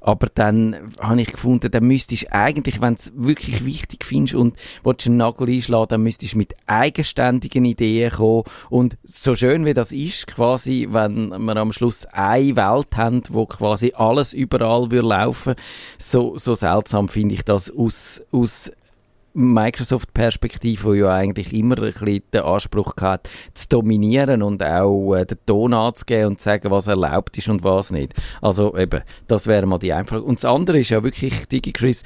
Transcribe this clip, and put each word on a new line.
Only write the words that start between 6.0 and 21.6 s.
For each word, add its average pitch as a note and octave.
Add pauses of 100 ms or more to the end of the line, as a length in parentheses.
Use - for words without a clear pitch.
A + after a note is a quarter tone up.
müsstest -
du A2
mit G2+ (120)
eigenständigen B2+
Ideen A#2
kommen A2 (260)
und B2
so -
schön C3
wie D3
das A#2
ist, D3+
quasi, B2
wenn G#2+
wir G#2+
am A2
Schluss -
eine B2
Welt A2
haben, A#2
wo A2
quasi G#2+ (100)
alles B2
überall A#2+
würde A#2+
laufen, A#2 (440)
so, A#2+
so A#2+
seltsam G2+
finde G#2
ich G2+
das G2+
aus, - (100)
aus - (640)
Microsoft-Perspektive, A#2
wo G#2
ja G2
eigentlich G2
immer A#2+